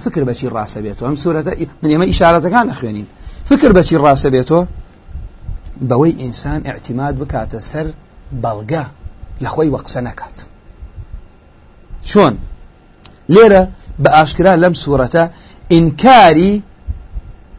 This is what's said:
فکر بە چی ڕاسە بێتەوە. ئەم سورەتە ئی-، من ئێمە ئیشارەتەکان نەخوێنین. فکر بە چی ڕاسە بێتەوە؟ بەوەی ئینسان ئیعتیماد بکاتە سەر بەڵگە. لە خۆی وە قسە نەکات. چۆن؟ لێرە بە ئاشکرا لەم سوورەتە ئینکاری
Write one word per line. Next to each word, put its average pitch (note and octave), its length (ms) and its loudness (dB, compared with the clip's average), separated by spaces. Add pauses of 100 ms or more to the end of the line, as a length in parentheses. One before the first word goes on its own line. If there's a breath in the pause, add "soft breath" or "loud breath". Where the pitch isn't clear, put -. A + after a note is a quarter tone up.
فکر - 240 -4
بە A#2+ 100 -4
چی C3 160 -8
ڕاسە A2 300 -8
بێتەوە. G#2 240 -10
ئەم D3 140 -4
سورەتە D#3 380 -4
ئی-، C3+ 100 -8 (120)
من D#3 100 0
ئێمە E3+ 180 2
ئیشارەتەکان F3 600 2
نەخوێنین. G#2+ 360 -10 (440 soft breath)
فکر C#4 260 4
بە F3+ 120 4
چی E3 160 0
ڕاسە C#3+ 300 4
بێتەوە؟ D3+ 280 2 (1300)
بەوەی C#3+ 320 2
ئینسان C#3+ 460 -8
ئیعتیماد C3+ 540 -8
بکاتە A#2 400 -8 (100)
سەر D#3 160 -8 (560)
بەڵگە. A2+ 420 -6 (580)
لە B2 120 -8
خۆی D#3 200 0
وە B2 120 -6
قسە - 220 -8
نەکات. - 280 -16 (1700)
چۆن؟ E3+ 240 2 (1000)
لێرە G3+ 280 8 (400 soft breath)
بە C#3 140 4
ئاشکرا E3+ 460 4
لەم F3 200 2
سوورەتە C#3 420 0 (480 soft breath)
ئینکاری F3+ 920 6 (960)